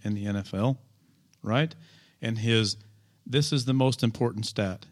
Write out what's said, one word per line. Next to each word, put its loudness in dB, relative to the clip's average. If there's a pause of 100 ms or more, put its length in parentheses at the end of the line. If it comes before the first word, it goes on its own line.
in -2
the -6
N -2
F -6
L, 0 (680)
right? 0 (480)
And -4
his, 2 (500)
this 0
is 0
the 2
most 2
important 0
stat. -4